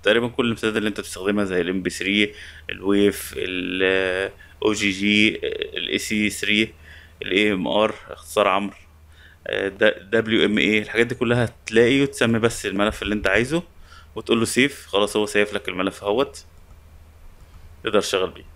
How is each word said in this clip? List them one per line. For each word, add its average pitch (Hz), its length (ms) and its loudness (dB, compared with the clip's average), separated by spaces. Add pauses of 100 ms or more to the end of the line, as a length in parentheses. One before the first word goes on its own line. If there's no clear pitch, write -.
تقريبًا 117 240 2
كل 120 180 -2
الامتدادات 110 320 -2
اللي 107 120 0
انت 101 100 -6
بتستخدمها 101 460 -2
زي 92 160 -2
الام 90 200 -2
بي 87 80 -4
ثري، 101 440 0 (360)
الويف، 98 680 0
ال 92 960 -2 (340)
او 107 80 6
جي 101 180 0
جي، 104 440 2 (420)
ال 85 120 -8
اي 98 80 -2
سي 107 320 0
ثري، 104 440 0 (480)
ال 95 100 -8
اي 104 220 2
ام 90 140 -2
ار، 104 280 0 (140)
اختصار - 380 -2
عمرو، 98 280 0 (720)
آه، 98 200 -4
د-، 98 440 0
دبليو 110 340 2
ام 104 120 2
اي، 104 220 2
الحاجات 110 280 0
دي 120 80 -6
كلها 120 300 2
هتلاقي، 117 560 2
وتسمي 117 380 2
بس 113 260 0
الملف 104 360 -2
اللي 101 140 -2
انت 98 120 -2
عايزه 127 360 2 (520)
وتقول 113 240 0
له 113 60 2
سيف. 139 420 0
خلاص 101 300 0
هو 107 80 2
سيف 104 280 0
لك 101 160 -6
الملف 92 340 -4
اهوت، 117 420 -2 (1400)
تقدر 104 180 2
تشتغل 92 280 -2
بيه. - 160 -18 (100)